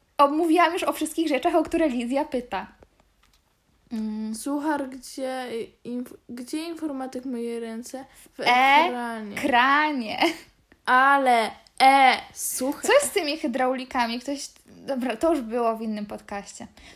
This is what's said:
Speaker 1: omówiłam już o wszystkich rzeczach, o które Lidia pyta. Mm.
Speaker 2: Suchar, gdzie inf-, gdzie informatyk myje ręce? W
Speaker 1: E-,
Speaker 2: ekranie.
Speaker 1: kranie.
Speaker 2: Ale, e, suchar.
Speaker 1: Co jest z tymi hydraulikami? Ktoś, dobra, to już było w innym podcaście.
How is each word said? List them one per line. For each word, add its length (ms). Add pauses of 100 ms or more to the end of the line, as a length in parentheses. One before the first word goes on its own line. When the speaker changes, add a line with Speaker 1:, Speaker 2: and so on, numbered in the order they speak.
(180)
Speaker 1:
omówiłam 540
już 100
o 100
wszystkich 360
rzeczach, 260
o 80
które 260
Lidia 360
pyta. 420 (1300)
Mm. 420
Speaker 2:
Suchar, 540
gdzie 580 (380)
inf-, 300 (140)
gdzie 360
informatyk 600
myje 360
ręce? 440 (340)
W 20
Speaker 1:
E-, 40 (420)
Speaker 2:
ekranie. 500
Speaker 1:
kranie. 800 (680)
Speaker 2:
Ale, 640 (320)
e, 300 (220)
suchar. 520
Speaker 1:
Co 60
jest 140
z 40
tymi 280
hydraulikami? 840
Ktoś, 280 (180)
dobra, 500
to 140
już 100
było 360
w 60
innym 240
podcaście. 600 (300)